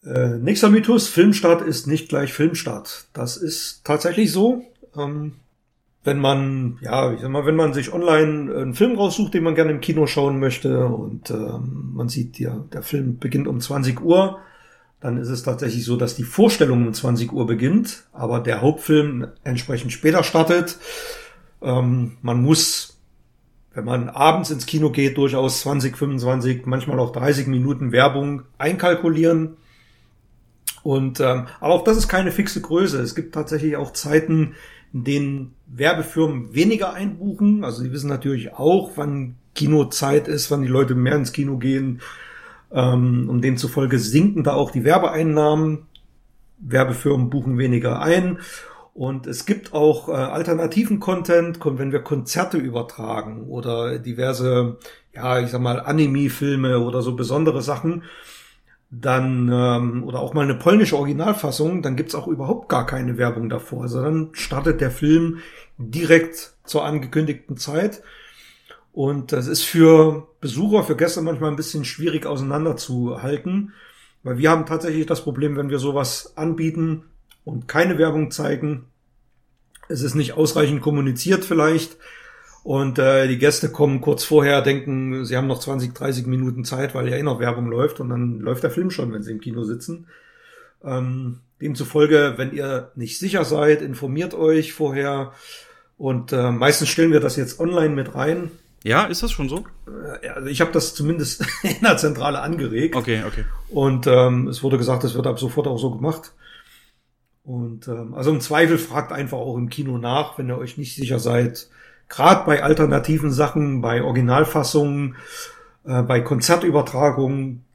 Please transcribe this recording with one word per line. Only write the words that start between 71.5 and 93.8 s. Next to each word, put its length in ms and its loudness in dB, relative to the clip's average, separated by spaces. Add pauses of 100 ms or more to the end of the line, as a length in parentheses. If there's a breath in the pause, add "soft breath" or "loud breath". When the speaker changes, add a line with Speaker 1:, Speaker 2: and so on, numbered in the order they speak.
Speaker 1:
ein 60 -4
bisschen 280 -6
schwierig 420 -4
auseinanderzuhalten, 1500 -4 (520 loud breath)
weil 140 -4
wir 120 4
haben 160 2
tatsächlich 400 -2
das 160 -2
Problem, 340 -2
wenn 140 -4
wir 80 -2
sowas 580 -4
anbieten 680 -2 (400)
und 240 -10
keine 300 2
Werbung 340 2
zeigen, 540 -4 (1000)
es 140 -4
ist 140 -2
nicht 160 0
ausreichend 500 2
kommuniziert 640 0
vielleicht 540 0 (640 loud breath)
und, 360 -2
äh, 300 6
die 100 0
Gäste 320 2
kommen 300 2
kurz 240 0
vorher, 360 6
denken, 640 -2
sie 120 -4
haben 100 0
noch 140 -2
zwanzig, 340 -4
dreißig 320 -4
Minuten 380 -2
Zeit, 300 -4
weil 140 -2
ja 80 -2
eh 60 -2
noch 160 -2
Werbung 280 -2
läuft 340 0
und 80 -6
dann 320 -4
läuft 240 -2
der 60 2
Film 200 -2
schon, 220 -4
wenn 100 -8
sie 80 -10
im 100 -8
Kino 220 -8
sitzen. 460 -8 (760 soft breath)
Ähm, 540 -6 (220)
demzufolge, 760 4
wenn 160 -4
ihr 440 -6
nicht 220 -8
sicher 260 0
seid, 380 4